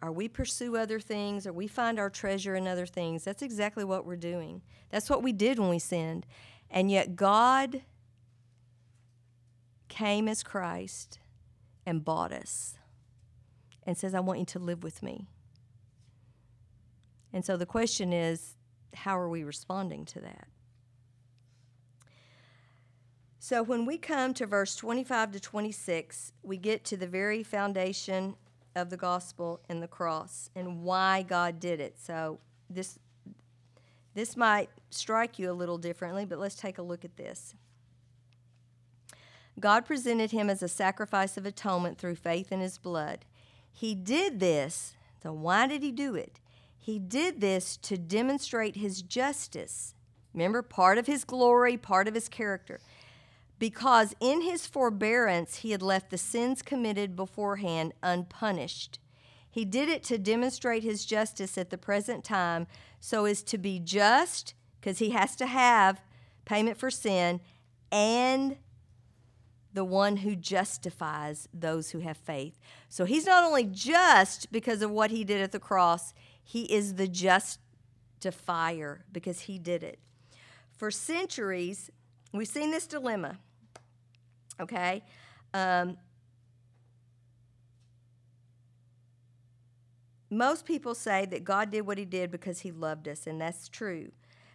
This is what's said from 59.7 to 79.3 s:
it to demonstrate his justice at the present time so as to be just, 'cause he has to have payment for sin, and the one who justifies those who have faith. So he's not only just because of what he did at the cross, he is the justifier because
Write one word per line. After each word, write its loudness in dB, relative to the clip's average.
it 0
to -2
demonstrate 0
his -2
justice -2
at -4
the -8
present -2
time 0
so 0
as 2
to -4
be -2
just, 4
'cause -4
he 2
has 2
to -4
have 6
payment 0
for -2
sin, 2
and 4
the -2
one 4
who -2
justifies -4
those -2
who -6
have -6
faith. -8
So -2
he's 2
not 10
only 6
just 6
because -2
of -2
what 4
he -2
did 0
at -2
the -6
cross, 4
he -4
is 2
the 0
justifier -2
because -6